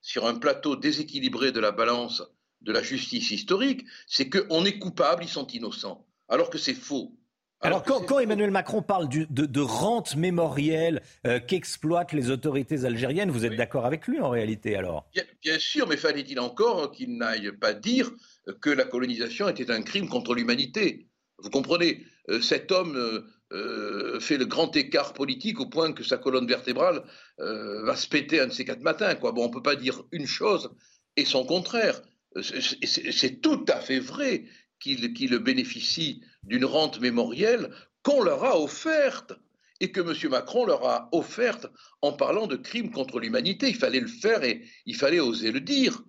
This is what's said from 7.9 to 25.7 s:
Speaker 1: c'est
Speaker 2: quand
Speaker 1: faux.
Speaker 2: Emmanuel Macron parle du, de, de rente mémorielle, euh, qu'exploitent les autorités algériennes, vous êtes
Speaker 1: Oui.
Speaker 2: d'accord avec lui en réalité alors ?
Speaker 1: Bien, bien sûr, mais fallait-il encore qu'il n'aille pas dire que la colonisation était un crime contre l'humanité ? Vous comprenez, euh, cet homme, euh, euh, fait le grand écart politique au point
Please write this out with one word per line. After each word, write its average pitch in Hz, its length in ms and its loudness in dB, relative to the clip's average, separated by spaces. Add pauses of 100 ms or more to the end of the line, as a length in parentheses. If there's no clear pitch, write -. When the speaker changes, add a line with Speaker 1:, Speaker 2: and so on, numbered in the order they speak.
Speaker 1:
c'est 175 60 -6
Speaker 2:
quand 269 100 2
Speaker 1:
faux. 277 40 6
Speaker 2:
Emmanuel 208 300 2
Macron 196 320 0
parle 180 260 0
du, 156 220 0
de, 143 160 0
de 139 140 0
rente 151 540 0
mémorielle, 160 880 2 (240)
euh, 123 140 2
qu'exploitent 170 720 -2
les 131 180 0
autorités 135 540 0
algériennes, 131 460 0
vous 117 140 0
êtes 113 80 0
Speaker 1:
Oui. 110 40 -4
Speaker 2:
d'accord 117 300 0
avec 156 200 -2
lui 277 140 -2
en 165 80 0
réalité 110 480 0
alors ? 87 360 -4
Speaker 1:
Bien, 185 120 -2 (180)
bien 156 160 0
sûr, 247 300 0
mais 151 80 2
fallait-il 139 420 -2
encore 151 540 2
qu'il 123 240 -8
n'aille 110 360 -2
pas 104 200 2
dire 226 380 0 (500)
que 147 100 2
la 131 140 4
colonisation 123 640 -2
était 123 240 -2
un 110 100 0
crime 196 260 -4
contre 120 260 0
l'humanité ? 127 720 0 (300)
Vous - 120 -12
comprenez, 160 540 2 (260)
euh, 113 100 2
cet 139 320 0
homme, 180 240 2
euh, 117 280 -2 (280)
euh, 107 680 -4
fait 147 180 0
le 127 60 2
grand - 320 0
écart 143 380 0
politique 135 460 -4
au 127 60 -2
point 151 260 0